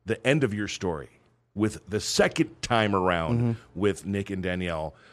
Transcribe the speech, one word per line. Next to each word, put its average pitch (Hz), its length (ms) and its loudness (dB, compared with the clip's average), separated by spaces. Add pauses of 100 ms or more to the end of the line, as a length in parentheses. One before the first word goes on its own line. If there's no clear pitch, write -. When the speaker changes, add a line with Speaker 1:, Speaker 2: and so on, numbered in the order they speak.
Speaker 1:
the - 200 -2
end 143 180 4
of 104 100 0
your 104 140 -4
story 78 420 -4 (440)
with 104 260 0 (100)
the 104 100 -2
second - 640 0
time 107 320 2
around 92 460 2
Speaker 2:
Mm-hmm. 120 120 2 (280)
Speaker 1:
with 98 260 0
Nick 101 240 -4
and 95 140 -4
Danielle, 87 500 -4 (180)